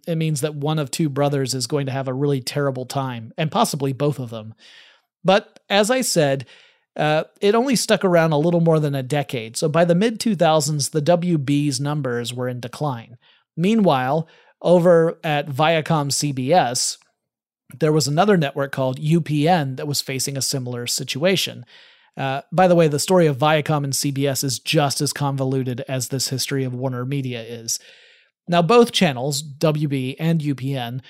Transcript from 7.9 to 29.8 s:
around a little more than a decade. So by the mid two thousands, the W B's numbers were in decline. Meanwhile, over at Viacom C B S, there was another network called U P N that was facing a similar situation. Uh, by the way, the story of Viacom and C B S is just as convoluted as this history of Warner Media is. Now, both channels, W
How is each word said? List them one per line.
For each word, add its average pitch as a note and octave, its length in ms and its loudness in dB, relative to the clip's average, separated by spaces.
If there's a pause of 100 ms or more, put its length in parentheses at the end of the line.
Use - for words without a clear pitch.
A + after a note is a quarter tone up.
around E3 280 4
a D3 40 4
little E3+ 220 2
more E3 200 4
than D3 140 -2
a C3+ 80 -4
decade. B2+ 560 -4
So E3 100 0
by E3 160 4
the E3+ 120 4
mid A3 240 0
two G#3+ 160 0
thousands, D#3 540 2
the D#3 120 -2
W E3+ 360 2
B's C#3+ 420 0
numbers C3 540 -4
were B2 140 -6
in B2 120 -6
decline. A#2+ 580 -8 (400)
Meanwhile, D#3+ 720 2 (340)
over E3+ 640 6
at D3 240 -2
Viacom D3+ 640 0
C D3 200 -2
B C3 220 -2
S, B2+ 440 2 (840)
there D#3 140 2
was C#3+ 140 2
another F#3 300 4
network C#3 340 -2
called C3 280 -2
U D#3 220 2
P D3+ 260 0
N C#3+ 300 0
that D3+ 100 -8
was C#3 140 -4
facing C3+ 360 -6
a B2+ 40 -6
similar B2 440 -6
situation. C3 800 -2 (500)
Uh, C3+ 260 -4 (100)
by F3+ 160 4
the F3+ 80 6
way, E3+ 120 6
the C#3+ 120 0
story F3+ 260 4
of C#3 140 0
Viacom D3+ 440 2
and C#3 120 -4
C C#3+ 160 -2
B C#3 160 -2
S C3+ 160 -2
is C3 160 -2
just D3+ 420 0
as C#3 120 -2
convoluted C3+ 720 -2
as C3 220 -6
this C3 200 -4
history C3+ 340 -4
of B2 120 -6
Warner B2+ 300 -6
Media C3 360 -4
is. A#2 380 -8 (680)
Now, E3+ 160 2
both A#3 300 6
channels, C#3 500 0
W D3+ 460 0